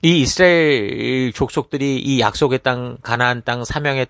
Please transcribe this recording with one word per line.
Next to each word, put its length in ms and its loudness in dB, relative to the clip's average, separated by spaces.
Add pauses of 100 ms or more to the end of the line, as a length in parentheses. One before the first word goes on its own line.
이 180 4
이스라엘 1120 2
족속들이 680 -4
이 220 0
약속의 420 0
땅, 400 -4
가나안 400 -2
땅, 220 -6
사명의 460 -2